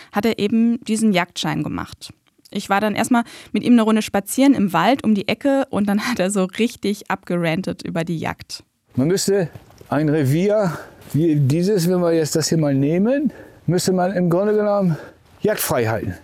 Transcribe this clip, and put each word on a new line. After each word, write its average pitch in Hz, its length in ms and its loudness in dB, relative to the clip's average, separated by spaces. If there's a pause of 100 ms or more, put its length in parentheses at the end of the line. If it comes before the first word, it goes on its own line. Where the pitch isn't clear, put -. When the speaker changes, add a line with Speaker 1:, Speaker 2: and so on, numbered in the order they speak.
(120)
Speaker 1:
hat 208 140 0
er 226 120 0
eben 226 440 0
diesen 220 320 0
Jagdschein 170 500 -2
gemacht. - 500 -10 (380)
Ich - 180 -6
war 196 120 2
dann 214 120 0
erstmal 233 300 0 (300)
mit 214 100 -2
ihm 240 100 4
eine 233 100 6
Runde 220 180 2
spazieren 254 520 2
im 196 200 0
Wald 190 320 2
um 220 100 4
die - 140 -2
Ecke 269 400 0
und 202 180 -2
dann 202 140 0
<laughs> - 80 -4
hat 240 100 -2
er 180 100 0
so 196 140 0
richtig 208 640 -4
abgerantet 175 760 -4
über 170 200 -4
die 165 140 -4
Jagd. - 460 -10 (320)
Speaker 2:
Man 127 120 0
müsste 196 420 0 (380)
ein 147 220 0
Revier 160 680 0 (360)
wie 151 240 2
dieses, 170 520 2
wenn 180 120 2
wir 170 100 2
jetzt 160 240 0
das 156 140 0
hier 170 80 0
mal 143 180 0
nehmen, 196 560 0 (340)
müsste 180 280 0
man 185 180 0
im 180 180 0
Grunde 202 260 2
genommen 202 420 0 (440)
jagdfrei 156 460 0
halten. 98 360 -4